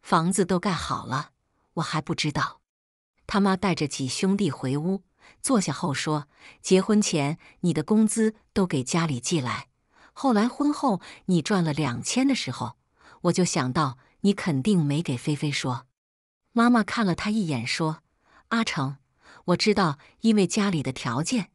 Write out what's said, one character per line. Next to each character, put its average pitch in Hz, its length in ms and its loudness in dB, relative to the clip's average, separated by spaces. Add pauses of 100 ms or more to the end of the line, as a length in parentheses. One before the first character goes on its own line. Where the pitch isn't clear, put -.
房 170 300 2
子 190 140 2
都 180 140 0
盖 202 140 -2
好 - 320 -6
了， 131 260 -6 (440)
我 170 60 -4
还 156 200 -2
不 165 120 -4
知 151 180 -2
道。” - 300 -4 (680)
他 208 120 0
妈 196 160 4
带 185 180 0
着 151 140 -2
几 139 220 -4
兄 190 260 0
弟 196 160 0
回 135 240 -4
屋， 180 280 -2 (380)
坐 240 200 2
下 - 100 -2
后 147 220 -2
说 151 340 -2 (340)
：“结 185 200 4
婚 214 200 4
前 156 360 0 (240)
你 175 100 2
的 156 100 0
工 220 240 4
资 220 300 0 (160)
都 196 160 0
给 135 160 -2
家 165 220 0
里 135 160 -2
寄 170 180 0
来， 123 300 -6 (420)
后 262 220 0
来 214 160 4
婚 294 240 -2
后 233 260 0 (280)
你 175 140 2
赚 185 220 0
了 156 80 0
两 139 320 -2
千 262 240 0
的 262 80 2
时 - 160 -6
候， 123 260 -8 (440)
我 175 100 2
就 180 140 2
想 131 260 -2
到 131 260 -2 (240)
你 196 120 4
肯 156 280 -2
定 180 220 2
没 143 180 0
给 151 140 -4
菲 147 180 -4
菲 147 160 -4
说。” 131 380 -6 (640)
妈 233 160 4
妈 233 140 4
看 226 220 -2
了 175 100 2
他 - 140 -6
一 214 180 0
眼 123 180 -2
说 156 380 -4 (460)
：“阿 226 140 0
成， 139 340 -4 (480)
我 180 100 4
知 208 180 2
道 175 240 0 (240)
因 220 140 4
为 202 100 4
家 202 240 0
里 160 140 -2
的 131 80 -4
条 127 320 -4
件 208 320 -2